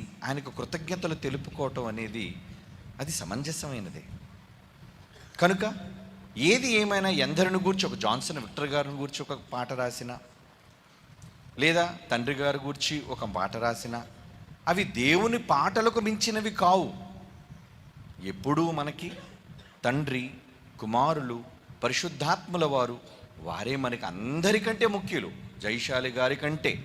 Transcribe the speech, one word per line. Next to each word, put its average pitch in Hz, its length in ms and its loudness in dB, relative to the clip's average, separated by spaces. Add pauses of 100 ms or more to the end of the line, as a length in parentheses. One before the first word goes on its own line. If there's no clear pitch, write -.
(240)
ఆయనకు 135 280 -4
కృతజ్ఞతలు 165 760 -4
తెలుపుకోవటం 135 640 -4
అనేది 110 400 -4 (720)
అది 151 140 -4
సమంజసమైనదే. 117 920 -6 (1300)
కనుక 190 280 6 (840)
ఏది 247 280 4
ఏమైనా, 196 320 4 (140)
ఎందరిని 185 360 4
గూర్చి, 190 240 2
ఒక 113 200 -4
జాన్సన్ 127 380 0
విక్టర్ 139 300 -4
గారిని 143 240 0
గూర్చి 139 260 -6
ఒక 135 160 -6 (120)
పాట 123 220 -4
రాసినా, 123 440 -4 (1400)
లేదా 165 260 6 (240)
తండ్రి 120 280 0
గారి 143 260 2
గూర్చి 143 340 -2 (140)
ఒక 120 240 -4
పాట 95 240 -2
రాసినా, 117 420 -2 (680)
అవి 180 160 4 (100)
దేవుని 180 500 4
పాటలకు 196 580 4
మించినవి 214 540 0
కావు. 185 340 6 (1400)
ఎప్పుడూ 135 400 2
మనకి 151 380 -4 (720)
తండ్రి, 127 380 0 (580)
కుమారులు, 123 580 2 (420)
పరిశుద్ధాత్మల 165 920 0
వారు, 123 240 2 (440)
వారే 90 360 -2
మనకి 120 280 -2
అందరికంటే 185 840 2
ముఖ్యులు. 185 440 -2 (260)
జైశాలి 127 540 0
గారి 127 260 2
కంటే 151 360 0 (120)